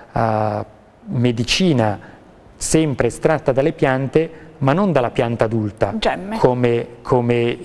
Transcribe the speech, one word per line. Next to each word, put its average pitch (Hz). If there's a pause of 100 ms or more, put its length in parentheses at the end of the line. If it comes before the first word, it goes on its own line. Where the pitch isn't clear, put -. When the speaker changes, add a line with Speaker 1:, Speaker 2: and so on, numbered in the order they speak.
(120)
Speaker 1:
eh, 107 (420)
medicina 123 (560)
sempre 147
estratta 151
dalle 139
piante, 139 (280)
ma 135
non 190
dalla 123
pianta 120
adulta, 107
Speaker 2:
Gemme. 214
Speaker 1:
come, 123 (140)
come 120